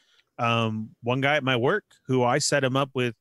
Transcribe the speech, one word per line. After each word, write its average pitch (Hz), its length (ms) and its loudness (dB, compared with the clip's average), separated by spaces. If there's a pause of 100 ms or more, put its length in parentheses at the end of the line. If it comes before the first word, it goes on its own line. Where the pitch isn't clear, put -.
(380)
Um, 113 520 -2 (120)
one 123 180 -2
guy 143 160 2
at 143 80 -2
my 131 120 2
work 151 280 0 (220)
who 127 180 2
I 120 140 2
set 143 260 0
him 131 120 -2
up 139 180 0
with 123 260 -2